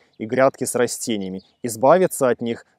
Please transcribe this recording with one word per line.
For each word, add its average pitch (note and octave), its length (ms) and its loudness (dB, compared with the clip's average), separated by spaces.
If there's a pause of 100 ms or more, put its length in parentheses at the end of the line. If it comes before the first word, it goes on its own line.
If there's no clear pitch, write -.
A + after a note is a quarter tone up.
(180)
и A2+ 80 -6
грядки C3 380 0
с A#2+ 120 -6
растениями. G2+ 680 -4 (220)
Избавиться C3 680 2
от A#2 100 0
них A#2 260 -6 (140)